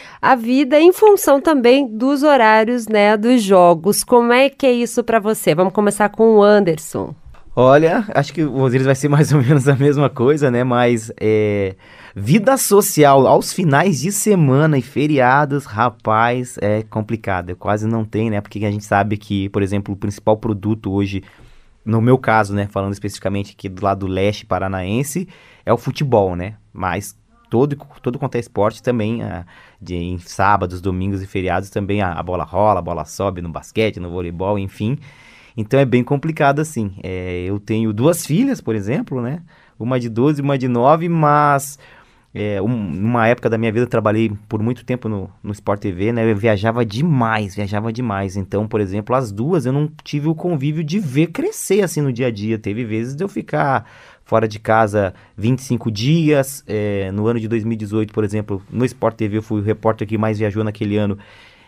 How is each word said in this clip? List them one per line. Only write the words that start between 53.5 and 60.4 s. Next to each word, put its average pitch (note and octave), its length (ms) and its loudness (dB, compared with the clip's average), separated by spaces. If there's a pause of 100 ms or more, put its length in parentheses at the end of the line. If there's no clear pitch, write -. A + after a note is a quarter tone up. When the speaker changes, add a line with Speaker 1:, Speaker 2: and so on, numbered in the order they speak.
Speaker 2:
fora A2+ 240 0
de G#2 100 -12
casa G#2 560 2 (220)
vinte A#2+ 240 -2
e - 40 -18
cinco A#2+ 280 -4
dias. C#3+ 760 0
É, G2+ 460 -4
no G#2 160 -2
ano A#2 140 0
de A2 80 -6
dois A2 160 -2
mil A2+ 80 -2
e A2+ 40 -4
dezoito, G#2+ 360 -4
por A2 100 -2
exemplo, G2+ 380 -4 (100)
no A#2 140 -2
Sport A2+ 320 -2
T A2 100 -2
V G#2 120 -4
eu A2 40 -4
fui G#2+ 160 -4
o G2+ 40 -2
repórter G#2+ 440 -2
que G#2+ 100 -4
mais G#2+ 220 -2
viajou G#2+ 240 -2